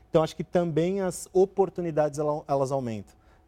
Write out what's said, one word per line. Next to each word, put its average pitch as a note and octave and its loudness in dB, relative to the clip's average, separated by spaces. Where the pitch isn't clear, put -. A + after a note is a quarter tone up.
Então, D#3+ 4
acho D#3+ -4
que F3+ -6
também F3 0
as F3+ -6
oportunidades, E3+ 0
ela, D3+ -2
elas C#3 0
aumentam, A#2 -6